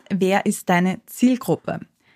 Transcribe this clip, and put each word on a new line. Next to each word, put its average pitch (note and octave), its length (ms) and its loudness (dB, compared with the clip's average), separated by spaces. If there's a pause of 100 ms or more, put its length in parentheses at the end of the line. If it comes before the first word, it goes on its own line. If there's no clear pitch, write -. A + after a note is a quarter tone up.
wer F#3+ 360 0
ist - 240 -2
deine F3+ 360 2
Zielgruppe? A#3+ 760 -2 (340)